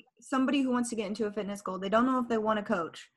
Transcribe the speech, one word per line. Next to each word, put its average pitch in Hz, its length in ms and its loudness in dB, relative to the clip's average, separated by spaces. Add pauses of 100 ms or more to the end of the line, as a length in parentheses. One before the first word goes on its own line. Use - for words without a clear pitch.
(200)
somebody 269 420 2
who 254 80 0
wants 247 200 0
to 226 60 -6
get 214 100 -2
into 214 200 -2
a 208 60 -2
fitness 202 300 -6
goal. 185 160 -6
They 190 120 -4
don't 226 160 6
know 262 140 2
if 240 80 -2
they 233 100 2
want 214 200 2
a 208 40 -2
coach. 180 540 -4